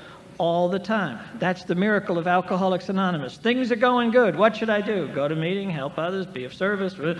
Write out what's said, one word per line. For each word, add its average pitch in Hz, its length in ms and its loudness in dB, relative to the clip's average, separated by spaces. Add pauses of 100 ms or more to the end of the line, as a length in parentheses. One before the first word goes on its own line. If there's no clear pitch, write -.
(360)
all 175 320 2
the 190 100 -2
time. 190 400 -2 (220)
That's 180 240 -2
the 175 100 -2
miracle 196 420 2
of 170 120 -2
Alcoholics 185 600 2
Anonymous. 180 480 -2
Things 240 360 0
are 240 40 2
going 240 360 2
good. 220 240 4
What 214 180 6
should 226 160 -2
I 208 100 2
do? 196 280 -2
Go 139 180 -2
to 151 80 -2
meeting, 185 340 -2
help 143 300 -4
others, 185 260 -4
be 131 200 -8
of 127 100 -12
service. 190 400 -2 (260)